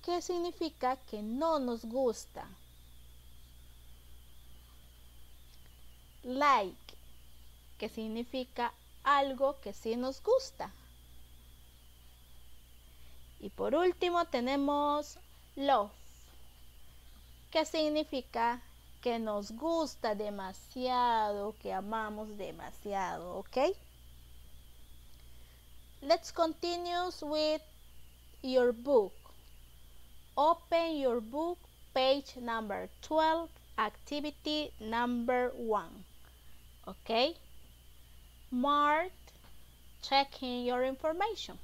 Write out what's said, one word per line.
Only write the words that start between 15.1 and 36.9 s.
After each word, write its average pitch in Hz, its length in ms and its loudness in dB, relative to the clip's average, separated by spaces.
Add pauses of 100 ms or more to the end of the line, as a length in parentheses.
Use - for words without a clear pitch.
love, 269 340 4 (1600)
que 311 140 4
significa 302 960 0 (400)
que 233 180 0
nos 208 340 -2
gusta 277 600 0
demasiado, 214 1500 0
que 196 100 -4
amamos 214 640 -4
demasiado, 175 1000 -4
¿ok? 277 360 2 (2250)
Let's 320 300 4
continue 349 760 0 (120)
with 311 400 2 (800)
your 254 300 6
book. 233 400 6 (1200)
Open 330 640 4
your 247 220 4
book, 302 380 -2 (360)
page 262 420 4
number 220 540 -4 (120)
twelve, 320 460 4 (280)
activity 294 1000 -2
number 240 800 0
one. 208 480 -2 (840)
¿Ok? 226 500 0 (1120)